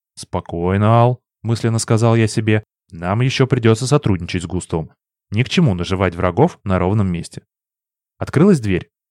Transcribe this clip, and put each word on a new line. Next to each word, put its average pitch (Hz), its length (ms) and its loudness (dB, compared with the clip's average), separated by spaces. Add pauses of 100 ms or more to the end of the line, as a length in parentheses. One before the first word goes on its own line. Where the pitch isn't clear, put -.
(160)
"Спокойно, 92 720 -2
Ал", 120 360 2 (180)
мысленно 113 380 -2
сказал 113 360 2
я 113 120 2
себе. 107 360 -2 (280)
"Нам 90 300 -4
еще 131 260 0
придется 117 400 2
сотрудничать 92 560 -2
с 85 40 -10
Густавом. 85 440 -6 (400)
Ни 107 120 -2
к - 60 -6
чему 151 240 2
наживать 90 420 -2
врагов 92 480 0
на 95 160 0
ровном 95 320 0
месте". 82 320 -10 (720)
Открылась 175 420 2
дверь. 95 300 -4 (220)